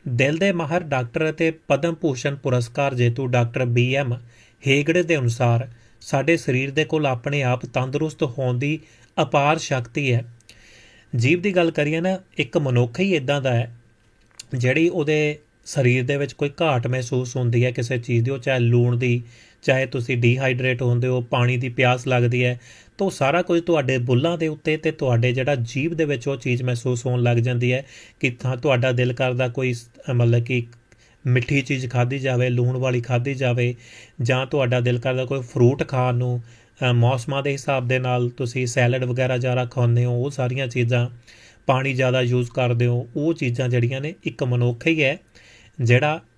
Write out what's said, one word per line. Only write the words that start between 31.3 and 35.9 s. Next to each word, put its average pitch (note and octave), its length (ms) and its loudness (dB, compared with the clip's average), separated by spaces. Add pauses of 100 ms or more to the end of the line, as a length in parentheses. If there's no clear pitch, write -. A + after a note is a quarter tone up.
ਚੀਜ਼ C3 280 -4
ਖਾਧੀ B2 300 0
ਜਾਵੇ, B2+ 300 0
ਲੂਣ B2 280 0
ਵਾਲੀ B2 240 -2
ਖਾਧੀ B2 320 -2
ਜਾਵੇ, B2 420 0 (460)
ਜਾਂ C3 240 0
ਤੁਹਾਡਾ B2+ 340 0
ਦਿਲ A#2+ 200 0
ਕਰਦਾ B2+ 260 -2
ਕੋਈ C3+ 160 -4
ਫਰੂਟ B2+ 460 2
ਖਾਣ B2+ 280 0